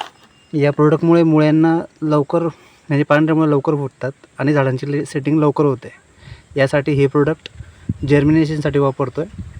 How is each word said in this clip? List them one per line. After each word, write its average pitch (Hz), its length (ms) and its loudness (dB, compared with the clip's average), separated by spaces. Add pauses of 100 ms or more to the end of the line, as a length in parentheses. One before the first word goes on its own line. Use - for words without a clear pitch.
(540)
या 147 180 0
प्रोडक्टमुळे 165 520 2
मुळ्यांना 156 560 2 (220)
लवकर, 151 420 -2
म्हणजे - 600 -6
पांढऱ्या 156 320 2
मुळ्या 156 160 2
लवकर 143 240 0
फुटतात 139 360 -8 (280)
आणि 139 140 0
झाडांची 135 380 0
ले-, 143 140 -4
सेटिंग 147 340 -2
लवकर 151 260 2
होते. 127 260 -4 (640)
यासाठी 139 360 0
हे 139 160 2
प्रोडक्ट 147 420 -2 (580)
जर्मिनेशनसाठी 151 720 0
वापरतो 139 420 -2
आहे. - 220 -12 (160)